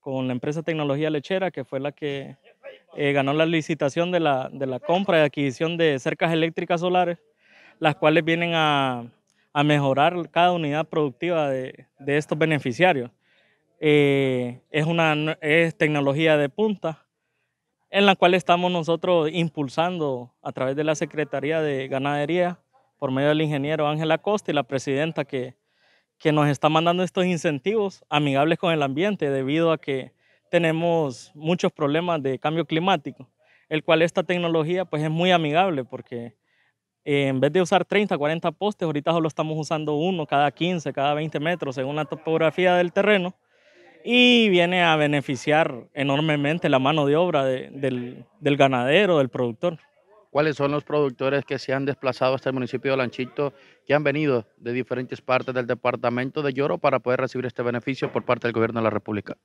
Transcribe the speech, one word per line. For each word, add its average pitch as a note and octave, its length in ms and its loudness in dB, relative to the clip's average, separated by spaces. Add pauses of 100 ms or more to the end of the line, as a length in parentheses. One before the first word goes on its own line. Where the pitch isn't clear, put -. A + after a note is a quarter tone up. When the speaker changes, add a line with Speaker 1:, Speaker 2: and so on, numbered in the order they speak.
Speaker 1:
con C3 260 -6
la B2+ 60 -2
empresa D3+ 320 -6
Tecnología D3+ 460 -2
Lechera, F3+ 420 -4
que C3+ 120 -10
fue C3+ 140 -8
la C#3 140 -6
que, C#3 460 -10 (580)
eh, C#3+ 160 2
ganó C#3 220 2
la D#3+ 120 4
licitación E3 640 0
de F3+ 80 0
la, C3+ 340 0
de C3+ 140 -6
la B2+ 140 -4
compra F3+ 400 2
y - 20 6
adquisición D3 540 -2
de D#3+ 240 2
cercas E3 320 -2
eléctricas E3 480 0
solares, F3+ 380 0 (600)
las D#3 160 2
cuales D#3 300 2
vienen E3+ 300 0
a, C#3 520 0 (460)
a C#3+ 100 0
mejorar D3 680 2
cada F3 200 4
unidad D#3 380 -2
productiva D#3 600 -2
de, C3 380 -8 (120)
de C#3+ 180 -2
estos D3+ 200 -2
beneficiarios. D3+ 720 0 (680)
Eh, C#3 800 2 (100)
es D3+ 160 0
una E3 280 2
nue-, D#3 260 -4
es D#3+ 360 2
tecnología D3+ 600 2
de C#3+ 120 2
punta, F3+ 580 -4 (840)
en G3 160 2
la F#3+ 100 6
cual F3+ 180 4
estamos F3+ 380 2
nosotros E3 580 0
impulsando D#3 1040 -4 (100)
a C#3 100 -8
través C3 220 -4
de D3+ 100 -4
la D#3 100 0
Secretaría D3 680 -4
de C#3 260 -4
Ganadería, D3 720 -2 (400)
por C3+ 120 -4
medio C3+ 180 0
del D#3 140 2
ingeniero D3+ 460 -2
Ángel D#3 220 -2
Acosta G3 400 -2
y D#3+ 40 -2
la C#3+ 80 0
presidenta C#3 640 -4
que, B2+ 300 -8 (640)
que D#3 140 0
nos D3+ 160 2
está D3 200 0
mandando E3+ 340 2
estos F3+ 240 -2
incentivos F3+ 840 -2
amigables D3 500 2
con E3+ 140 0
el D#3 100 0
ambiente, D#3 460 -2
debido C#3 440 0
a D3+ 60 -2
que C3+ 340 -8 (380)
tenemos E3 840 0
muchos E3 380 -2
problemas D#3+ 500 -2
de C3 160 -2
cambio D#3 260 -2
climático, E3 640 -2 (400)
el D#3 140 -4
cual D#3+ 200 4
esta F3 200 0
tecnología, E3+ 640 0
pues, D3+ 180 -4
es D#3 80 -2
muy E3+ 200 2
amigable E3 520 2
porque... A#2+ 540 -12 (680)
Eh, C#3+ 220 0
en C3 140 0
vez C#3+ 120 2
de F3+ 100 2
usar F3 220 2
treinta, G3 320 0
cuarenta D#3+ 360 -2
postes, G3 340 -4
ahorita D3 240 -2
solo E3 160 2
estamos D#3 320 -4
usando D3+ 360 -4
uno E3 320 -2
cada C#3+ 260 2
quince, E3 400 -2
cada C#3+ 220 -2
veinte D3+ 260 -4
metros, D#3 340 -4
según C#3 220 -4
la D3+ 80 -4
topografía D#3+ 720 0
del F3 160 0
terreno, G3 420 2 (680)
y A#3+ 460 6
viene F3+ 340 4
a E3 100 6
beneficiar D3 1000 0
enormemente D3 720 0
la C#3 100 4
mano C#3+ 280 2
de C#3+ 100 2
obra D#3+ 280 0
de, C3 260 -4
del, B2+ 540 -6 (140)
del C#3+ 180 0
ganadero, C#3 600 4
del C3+ 120 2
productor. C3 480 -4 (520)
Speaker 2:
¿Cuáles D3 260 0
son C#3+ 140 0
los D3 120 -2
productores C#3 640 -2
que C3+ 140 -6
se C3 160 -4
han C#3 100 -2
desplazado C3 500 -2
hasta C3+ 140 -4
el C3 60 -4
municipio B2+ 360 -4
de C3+ 60 0
Lanchito, C3 560 -4 (340)
que C#3 60 0
han D3 100 4
venido C#3+ 440 0 (100)
de A#2+ 160 -8
diferentes B2 480 -6
partes B2+ 340 -2
del B2+ 120 -2
departamento B2 720 -2
de C#3+ 140 -2
Yoro D3+ 240 -2
para C3 220 2
poder B2+ 200 0
recibir B2+ 240 -4
este B2 180 -6
beneficio B2 480 -4
por A2+ 140 -4
parte A#2+ 220 0
del A#2 80 -2
gobierno A2+ 260 0
de A2+ 40 0
la A2 60 4
República? G#2 540 -6